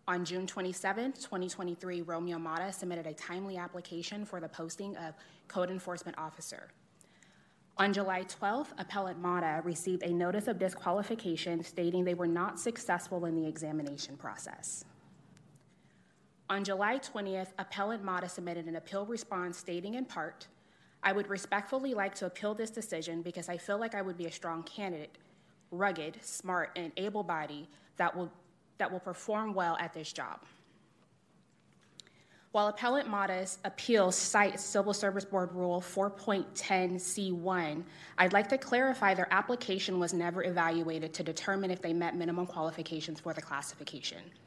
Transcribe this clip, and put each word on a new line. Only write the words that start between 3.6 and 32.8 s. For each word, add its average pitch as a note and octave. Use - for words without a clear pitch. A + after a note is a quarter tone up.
for F#3+
the D#3+
posting F#3
of E3
code F3+
enforcement F3+
officer. -
On G3
July F#3+
twelfth, G#3+
Appellant F#3
Mata E3+
received F3
a F3
notice F3+
of A3
disqualification F3+
stating F3+
they F3+
were F3
not F3
successful F3+
in E3
the D#3+
examination D3+
process. -
On G3+
July G3+
twentieth, G3
Appellant G3+
Mata F3+
submitted F3
an E3
appeal G3
response F#3+
stating F3+
in B3+
part, E3+
"I G3
would G3+
respectfully G#3
like G3
to G3
appeal G#3
this A3
decision E3+
because E3+
I F3
feel G3+
like A3+
I G#3
would F#3+
be F3
a E3
strong E3
candidate, F3
rugged, F3
smart, F3+
and E3+
able-bodied E3+
that F3
will, F3
that F#3+
will F#3
perform G#3
well F3
at E3
this D#3
job." B2
While G#3
Appellant B3